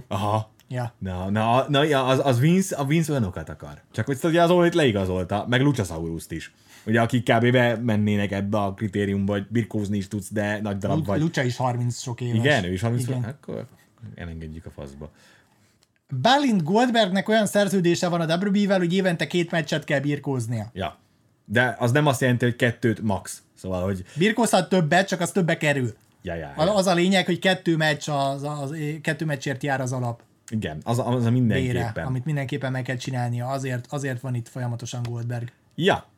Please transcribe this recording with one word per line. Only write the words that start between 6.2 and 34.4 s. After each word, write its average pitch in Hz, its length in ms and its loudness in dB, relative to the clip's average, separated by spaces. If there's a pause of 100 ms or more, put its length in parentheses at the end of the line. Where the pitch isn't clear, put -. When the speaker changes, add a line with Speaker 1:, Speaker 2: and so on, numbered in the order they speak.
Speaker 1:
is. 80 220 -12 (320)
Ugye, 113 160 4
akik 117 220 2
kb. 120 280 4
bemennének 107 800 2
ebbe 101 280 -2
a 98 140 -2
kritériumba, 98 580 -2
hogy 101 180 -2
birkózni 107 480 -2
is 95 100 -4
tudsz, 101 240 -8
de 104 300 -2
nagy 101 160 -4
darab 98 200 0
Speaker 2:
Lu-, 160 60 0
Speaker 1:
vagy. 98 180 0
Speaker 2:
Lucha 160 220 0
is 123 120 -2
harminc 123 460 -2
sok 120 200 -8
éves. 120 160 0
Speaker 1:
Igen, 123 260 4
ő 87 100 -2
is 90 80 -2
harminc 120 260 0
Speaker 2:
Igen. 127 160 -2
Speaker 1:
Akkor - 440 -10 (480)
elengedjük 80 500 -12
a - 60 -14
faszba. 71 400 -14 (1120)
Speaker 2:
Balint 247 420 4
Goldbergnek 208 680 2
olyan 220 160 4
szerződése 185 640 2
van 170 140 0
a 160 160 0
W 208 120 0
W 208 140 4
E-vel, 196 140 4
hogy 175 160 0
évente 180 340 0
két 175 240 0
meccset 160 320 -2
kell 147 160 0
birkóznia. 127 760 -4
Speaker 1:
Ja. 90 240 -6 (480)
De 120 340 2
az 120 120 2
nem 147 160 4
azt 131 140 2
jelenti, 123 240 2
hogy 120 100 2
kettőt 117 460 0
max. 101 420 -4 (120)
Szóval, 92 280 -4
hogy 92 200 -2 (140)
Speaker 2:
Birkózhat 214 520 2
többet, 180 380 4
csak 180 120 -4
az 170 120 -2
többe 165 260 0
kerül. 139 360 0 (280)
Speaker 1:
Ja, 87 140 -8
ja, 78 220 -10
Speaker 2:
A-, 151 80 2
Speaker 1:
ja. 208 100 2
Speaker 2:
az 190 120 2
a 185 60 4
lényeg, 180 320 2
hogy 175 140 -2
kettő 185 380 2
meccs 156 320 0
az, 139 340 -2
az, 147 320 -6 (260)
kettő 160 240 -4
meccsért 139 380 -4
jár 135 180 0
az 127 120 -2
alap 120 280 -4 (280)
Speaker 1:
Igen, 87 340 -4
az, 120 160 -2
az 120 260 0
a 113 60 2
mindenképpen. 120 600 0
Speaker 2:
bére, - 120 -6
amit 127 200 -6
mindenképpen 139 460 -4
meg 131 120 -4
kell 131 120 -6
csinálnia. 123 520 -4
Azért, 127 420 -6
azért 135 320 -6
van 127 140 -6
itt 117 140 -6